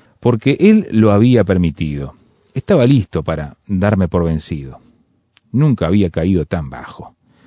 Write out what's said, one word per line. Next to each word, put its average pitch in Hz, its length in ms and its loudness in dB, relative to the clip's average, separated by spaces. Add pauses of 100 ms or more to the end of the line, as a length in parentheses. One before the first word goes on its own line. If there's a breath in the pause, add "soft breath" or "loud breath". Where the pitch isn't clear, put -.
(200 soft breath)
porque 120 400 0
Él 214 320 4
lo 110 180 4
había 110 320 4
permitido. 80 720 -2 (400)
Estaba 139 320 2
listo 107 380 0
para 76 320 -8 (100)
darme 98 400 0
por 87 180 -2
vencido. 76 540 -6 (720)
Nunca 123 380 0
había 95 220 2
caído 87 360 -2
tan 76 240 -6
bajo. - 460 -18 (300 soft breath)